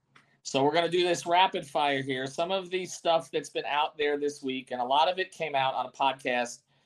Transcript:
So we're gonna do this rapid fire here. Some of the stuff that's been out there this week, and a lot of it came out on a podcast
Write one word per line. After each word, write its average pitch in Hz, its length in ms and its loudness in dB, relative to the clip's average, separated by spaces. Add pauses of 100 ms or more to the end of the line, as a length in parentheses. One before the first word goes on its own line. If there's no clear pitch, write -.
(420)
So 135 220 0
we're 147 100 4
gonna 170 140 2
do 175 160 2
this 175 200 0
rapid 180 400 2
fire 139 380 0
here. 131 240 -4
Some 170 240 -4
of 190 180 -4
the 185 160 -4
stuff 165 460 0
that's 151 180 -4
been 160 160 -6
out 147 320 -2
there 147 220 0
this 143 240 -4
week, 131 300 -6
and 123 80 -2
a 120 40 -2
lot 143 240 4
of 180 120 0
it 185 100 -6
came 151 240 -4
out 135 200 2
on 123 120 -2
a 120 60 -14
podcast 131 720 -2 (240)